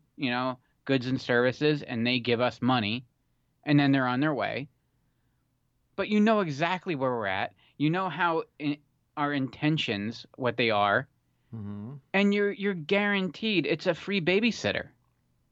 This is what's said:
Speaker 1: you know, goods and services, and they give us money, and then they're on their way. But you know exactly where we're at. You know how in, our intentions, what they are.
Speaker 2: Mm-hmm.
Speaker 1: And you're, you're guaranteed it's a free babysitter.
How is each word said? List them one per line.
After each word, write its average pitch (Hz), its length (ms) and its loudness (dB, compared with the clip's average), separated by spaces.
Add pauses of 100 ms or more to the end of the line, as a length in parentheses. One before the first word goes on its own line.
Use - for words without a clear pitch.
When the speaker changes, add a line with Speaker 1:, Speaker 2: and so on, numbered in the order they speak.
(160)
Speaker 1:
you 135 140 -2
know, 127 300 -2 (260)
goods 127 220 0
and 127 120 -2
services, 127 640 2
and 117 240 -4
they 123 140 2
give 117 200 0
us 120 220 -2
money, 120 440 0 (580)
and 147 160 4
then 139 120 4
they're 135 160 4
on 123 120 0
their 151 140 0
way. 113 360 -4 (1300)
But 196 120 -2
you 208 140 2
know 214 180 6
exactly 170 560 -2
where 131 160 0
we're 117 140 -2
at. 98 280 -2 (240)
You 147 120 2
know 185 180 -2
how 165 360 0 (160)
in, 147 180 -4 (400)
our 143 160 -2
intentions, 131 920 -4 (100)
what 120 200 -2
they 120 140 2
are. 104 380 2 (460)
Speaker 2:
Mm-hmm. 104 400 -10 (200)
Speaker 1:
And 202 200 2
you're, 202 180 0
you're 196 240 -4
guaranteed 196 920 0
it's 165 220 -2
a 175 60 4
free 190 280 -4
babysitter. 185 680 0 (640)